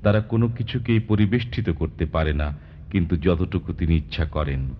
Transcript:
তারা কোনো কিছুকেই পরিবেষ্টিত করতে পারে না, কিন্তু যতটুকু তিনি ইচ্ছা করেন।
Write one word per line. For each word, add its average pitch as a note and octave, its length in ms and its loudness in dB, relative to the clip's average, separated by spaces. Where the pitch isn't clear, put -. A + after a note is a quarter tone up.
তারা G#2 180 4
কোনো A2+ 280 2
কিছুকেই A#2 520 0
পরিবেষ্টিত G#2+ 680 2
করতে D#2+ 360 -2
পারে D#2 260 0
না, D2 220 -2
কিন্তু F2 260 0
যতটুকু E2+ 560 0
তিনি E2 240 2
ইচ্ছা D#2 280 -2
করেন। C#2+ 440 -4